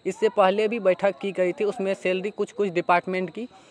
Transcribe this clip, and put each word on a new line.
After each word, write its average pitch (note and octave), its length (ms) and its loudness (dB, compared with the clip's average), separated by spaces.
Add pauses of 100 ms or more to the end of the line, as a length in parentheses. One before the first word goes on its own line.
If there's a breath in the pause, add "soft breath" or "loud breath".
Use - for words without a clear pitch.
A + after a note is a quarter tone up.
इससे G3+ 220 0
पहले G#3 400 2
भी A3+ 120 -4
बैठक F#3+ 380 2
की G3+ 140 -4
गई F3+ 200 0
थी, G#3 120 -4
उसमें F#3+ 300 -2
salary F#3 360 -2
कुछ G3+ 220 -6
कुछ G3+ 160 -2
department F3 640 0
की A3+ 180 -12 (220 loud breath)